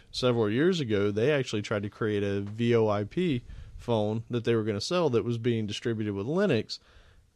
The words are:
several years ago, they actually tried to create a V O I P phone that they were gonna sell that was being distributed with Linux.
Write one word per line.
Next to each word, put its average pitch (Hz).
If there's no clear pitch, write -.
several 117
years 165
ago, 104
they 110
actually 123
tried 104
to 104
create 107
a 101
V 113
O 110
I 104
P 151
phone 110
that 120
they 117
were 110
gonna 104
sell 175
that 113
was 117
being 113
distributed 107
with 98
Linux. 160